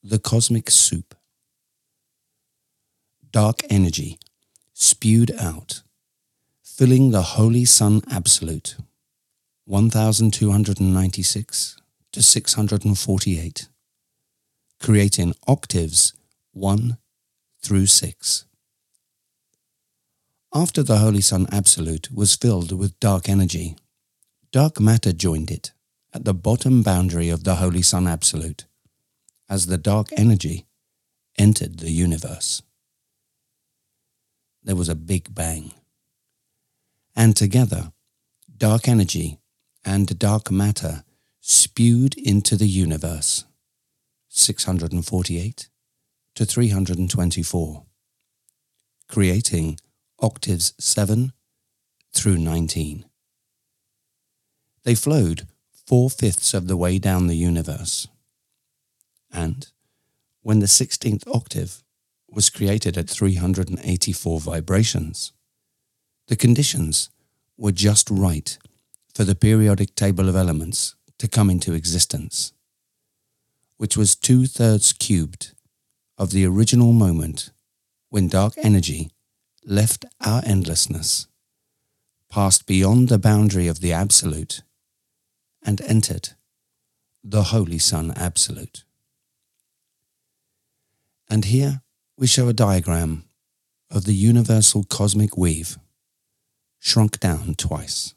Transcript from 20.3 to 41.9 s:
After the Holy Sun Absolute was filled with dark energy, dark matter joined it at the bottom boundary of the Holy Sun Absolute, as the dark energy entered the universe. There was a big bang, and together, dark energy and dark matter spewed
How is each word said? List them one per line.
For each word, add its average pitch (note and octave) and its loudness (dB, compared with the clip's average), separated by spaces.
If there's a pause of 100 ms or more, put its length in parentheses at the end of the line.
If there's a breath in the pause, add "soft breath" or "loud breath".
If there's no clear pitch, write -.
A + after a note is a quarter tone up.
After - 0
the A2+ 2
Holy G#2 2
Sun F#2 0
Absolute E2 0
was G#2 0
filled F2+ 0
with F#2+ -4
dark G2 0
energy, E2+ -2 (760)
dark D3+ 0
matter G#2+ 2
joined E2 -4
it - -10 (400)
at - -12
the G2+ -2
bottom A#2 2
boundary F2+ 0
of E2 -2
the F#2 0
Holy F2+ 0
Sun F2+ 0
Absolute, D#2+ -4 (840)
as F#2 -2
the F2+ -2
dark G#2 0
energy F#2 2 (720)
entered G2+ 2
the D#2+ -8
universe. E2 -4 (2000)
There F#2+ -2
was F2 -2
a E2 -4
big E2 -6
bang, D#2+ -8 (1400)
and A2+ 6
together, G2+ 0 (640)
dark A2 0
energy E2+ 0 (440)
and F#2+ -2
dark G#2 0
matter F#2+ -2 (380)
spewed A#2+ 2